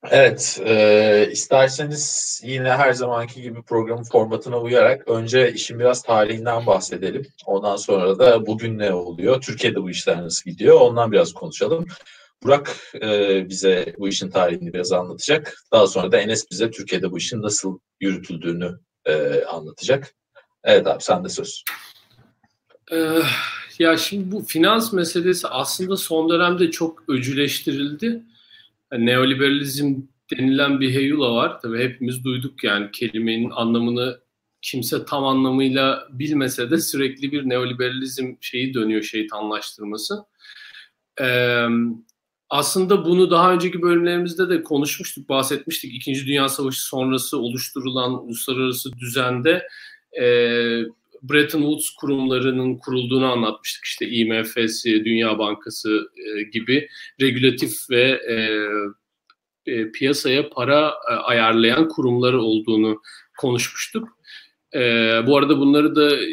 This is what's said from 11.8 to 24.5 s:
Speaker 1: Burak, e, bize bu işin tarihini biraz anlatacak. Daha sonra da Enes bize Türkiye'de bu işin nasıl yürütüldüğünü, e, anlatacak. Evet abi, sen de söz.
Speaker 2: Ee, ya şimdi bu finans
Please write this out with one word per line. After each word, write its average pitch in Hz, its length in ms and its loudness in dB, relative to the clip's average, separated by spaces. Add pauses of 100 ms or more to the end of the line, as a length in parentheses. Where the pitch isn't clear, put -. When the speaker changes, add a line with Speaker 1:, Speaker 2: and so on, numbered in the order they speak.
Speaker 1:
Burak, 143 340 2 (260)
e, 101 460 2
bize 92 500 0
bu 98 100 -4
işin 95 220 -6
tarihini 87 420 0
biraz 90 200 -2
anlatacak. 90 600 -2 (180)
Daha 107 140 8
sonra 92 260 0
da - 60 6
Enes 107 320 -2
bize 110 200 -2
Türkiye'de 92 400 -6
bu 87 80 -8
işin 104 240 -6
nasıl 95 360 -4 (220)
yürütüldüğünü, 87 800 -6 (260)
e, 90 400 0
anlatacak. - 680 -4 (500)
Evet 98 220 6
abi, - 160 -2
sen 180 220 0
de - 40 -8
söz. - 360 -10 (1300)
Speaker 2:
Ee, 160 260 0 (600)
ya 165 180 6
şimdi 185 360 -4
bu 208 100 -6
finans 214 500 2